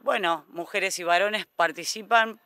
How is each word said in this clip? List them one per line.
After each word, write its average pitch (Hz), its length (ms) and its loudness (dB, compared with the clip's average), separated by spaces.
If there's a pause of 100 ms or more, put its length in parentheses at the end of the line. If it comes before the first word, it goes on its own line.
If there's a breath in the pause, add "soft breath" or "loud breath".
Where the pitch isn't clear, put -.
bueno, 175 480 0
mujeres 180 480 -4
y 180 40 -8
varones 185 500 2
participan 214 920 0